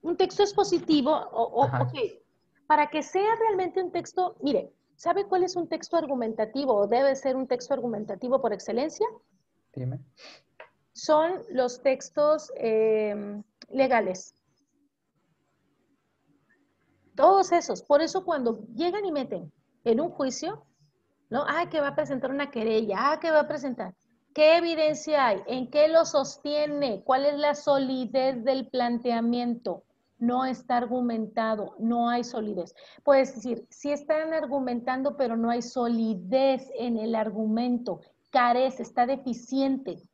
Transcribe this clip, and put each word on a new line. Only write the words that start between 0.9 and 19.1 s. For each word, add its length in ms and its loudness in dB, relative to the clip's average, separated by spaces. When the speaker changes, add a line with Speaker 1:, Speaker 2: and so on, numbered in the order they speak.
Speaker 1:
o, 320 -2
o, 220 2
Speaker 2:
Ajá. 180 0
Speaker 1:
ok, 100 -2
para 220 4
que 160 -2
sea 360 0
realmente 420 0
un 100 -4
texto, 500 -2
mire, 300 -2
¿sabe 300 -2
cuál 180 2
es 120 -2
un 140 -4
texto 260 -6
argumentativo 800 -2
o 120 2
debe 280 2
ser 220 -2
un 100 -4
texto 260 -4
argumentativo 680 -4
por 100 0
excelencia? 560 -4
Speaker 2:
Dime. 260 -6
Speaker 1:
Son 580 0
los 320 -2
textos, 720 0
em, 880 0
legales. 640 0
Todos 360 6
esos. 320 0
Por 180 4
eso 240 -2
cuando 340 -2
llegan 300 -2
y 60 -2